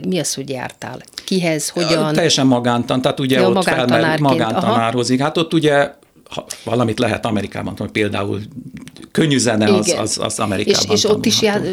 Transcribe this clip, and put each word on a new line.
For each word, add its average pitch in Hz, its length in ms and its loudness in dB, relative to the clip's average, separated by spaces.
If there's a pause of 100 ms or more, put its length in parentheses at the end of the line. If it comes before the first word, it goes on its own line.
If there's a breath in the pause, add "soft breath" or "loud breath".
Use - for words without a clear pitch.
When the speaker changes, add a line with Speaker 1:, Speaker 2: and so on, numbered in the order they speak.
Speaker 1:
mi 185 120 -2
az, - 140 -4
hogy 139 160 -8
jártál? 127 520 -10 (240)
Kihez, 170 440 0
hogyan? 160 440 0
Speaker 2:
Teljesen 151 340 2
magántan, 123 540 2
tehát 139 180 -2
ugye 131 200 2
Speaker 1:
Ja, 185 100 4
Speaker 2:
ott 190 140 2
felmer-, 143 260 0
Speaker 1:
magántanárként, 156 380 2
aha. 135 60 4 (180)
Speaker 2:
magántanárhoz, 117 580 0
igen. 131 160 2
Hát 156 120 -2
ott 165 160 -2
ugye, 147 380 2 (380)
ha - 160 -10 (180)
valamit 113 360 0
lehet 107 260 -2
Amerikában, 101 520 -4
hogy 104 140 -8
például 101 480 -2 (720)
könnyű 147 260 2
zene, 107 360 2
az, - 140 2
Speaker 1:
Igen. 160 140 0
Speaker 2:
az, 107 200 -4
az 107 180 -4
Amerikában 104 560 0
Speaker 1:
És, 104 80 0
és 104 60 0
ott 107 160 0
is 110 140 2
Speaker 2:
tanulható. 208 340 0